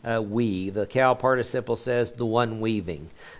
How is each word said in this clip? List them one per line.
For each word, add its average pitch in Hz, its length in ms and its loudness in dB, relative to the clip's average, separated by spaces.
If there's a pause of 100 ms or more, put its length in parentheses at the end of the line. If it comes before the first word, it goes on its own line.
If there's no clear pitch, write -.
uh, 113 180 0
weave. 101 520 0
The 104 120 -2
cow 127 280 4
participle 123 600 0
says, 120 360 0
"The 120 140 -4
one 113 340 2
weaving." 90 500 -2 (300)